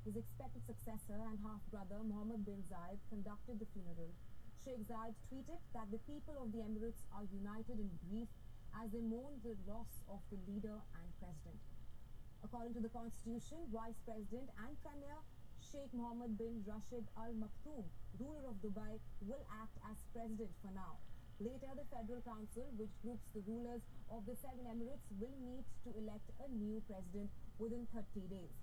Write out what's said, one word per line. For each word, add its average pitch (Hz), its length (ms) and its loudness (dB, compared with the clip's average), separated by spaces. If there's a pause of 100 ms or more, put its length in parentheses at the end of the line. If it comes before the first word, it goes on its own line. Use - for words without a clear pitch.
His 214 160 2
expected 247 480 -4
successor 214 480 -2
and 220 240 2
half-brother 208 640 0
Mohammed 214 400 2
bin 196 240 0
Zayed 180 400 0
conducted 208 480 0
the 214 160 2
funeral. 170 400 2 (480)
Sheikh 240 240 -2
Zayed 226 320 0 (160)
tweeted 277 240 0 (160)
that 202 160 2
the 220 160 2
people 294 320 -2
of 240 160 0
the 226 80 2
Emirates 220 480 2
are 202 240 2
united 214 480 2
in 202 80 6 (160)
grief 214 240 2 (480)
as 220 160 2
they 233 80 2
mourn 240 400 2
the 226 240 0
loss 220 480 0
of 196 160 -2
the 208 160 -2
leader 208 320 2
and 175 400 -4
president. 170 400 -4 (880)
According 233 320 0
to 226 80 4
the 220 80 0
constitution, 233 800 0
Vice 226 320 0
President 226 560 0
and 269 240 0
Premier 285 320 -4 (480)
Sheikh 277 320 -4
Mohammed 233 400 0
bin 226 320 0
Rashid 220 480 0
Al 226 240 2
Maktoum, 220 480 0 (320)
ruler 269 320 -2
of 196 80 0
Dubai, 214 400 2 (240)
will 240 240 -2
act 226 240 -4 (160)
as 214 240 -4
president 220 480 0
for 214 160 -2
now. 180 240 0 (400)
Later, 262 320 2
the 277 160 2
Federal 233 400 2
Council, 220 480 0
which 214 240 2
groups 220 320 0
the 220 160 2
rulers 240 320 0 (320)
of 220 160 -2
the 247 80 0
seven 247 320 -2
emirates, 233 480 0
will 233 240 0
meet 247 240 0 (240)
to 220 80 2
elect 214 320 0 (160)
a - 80 0
new 214 320 4
president 196 480 0 (240)
within 233 320 4
thirty 202 400 4
days. 180 240 -2 (100)